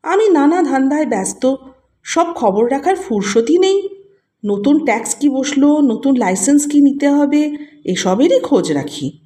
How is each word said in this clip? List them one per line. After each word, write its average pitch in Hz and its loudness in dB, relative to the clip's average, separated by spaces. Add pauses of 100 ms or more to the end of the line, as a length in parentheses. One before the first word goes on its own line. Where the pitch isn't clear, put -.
আমি 392 0
নানা 320 2
ধান্দায় 269 0
ব্যস্ত, 233 -2 (480)
সব 339 -2
খবর 220 0
রাখার 311 -2
ফুরসতই 233 0
নেই। 392 0 (580)
নতুন 208 0
ট্যাক্স 226 -2
কি 294 -2
বসলো, 285 0
নতুন 269 0
লাইসেন্স 233 0
কি 294 4
নিতে 285 2
হবে, 294 0 (280)
এসবেরই 202 0
খোঁজ 175 0
রাখি। - -6